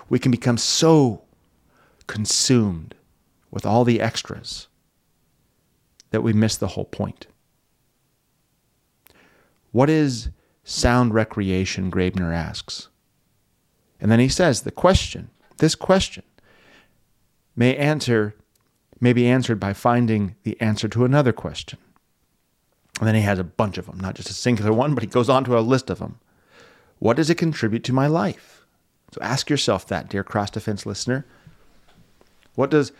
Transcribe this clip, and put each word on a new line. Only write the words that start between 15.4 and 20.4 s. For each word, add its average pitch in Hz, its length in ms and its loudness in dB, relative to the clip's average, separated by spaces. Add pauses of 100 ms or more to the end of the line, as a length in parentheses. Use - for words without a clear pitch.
this 160 160 2
question, - 480 0 (1300)
may 127 220 2
answer, 123 560 0 (640)
may 120 140 4
be 120 140 4
answered 123 320 2
by 98 140 -2
finding 110 680 0